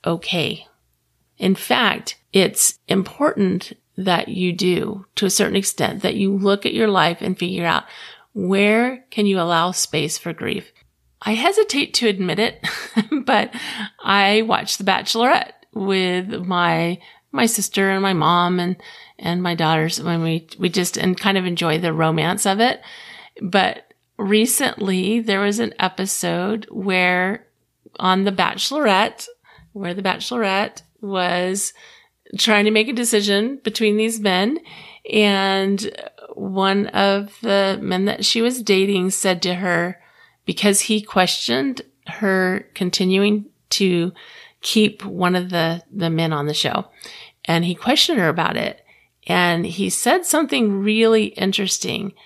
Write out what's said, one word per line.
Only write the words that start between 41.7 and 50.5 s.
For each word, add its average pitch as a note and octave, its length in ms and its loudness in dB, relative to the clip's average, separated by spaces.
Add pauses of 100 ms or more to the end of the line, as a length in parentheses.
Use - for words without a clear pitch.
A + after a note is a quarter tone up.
her F#3+ 680 0
continuing G3 720 0 (220)
to F3+ 440 2 (480)
keep G#3+ 440 2
one F3+ 320 0
of F3+ 140 -2
the, E3+ 320 0 (100)
the E3+ 180 -2
men D#3+ 220 0
on D3 140 -2
the D3 80 -2
show, - 320 -2 (580)
and E3 200 2
he F3 120 -2
questioned B3 420 2
her F3 100 4
about D#3+ 280 0
it. - 280 -6 (440)
And F3 360 2
he F#3 240 -4
said D#4+ 360 0
something B3 560 0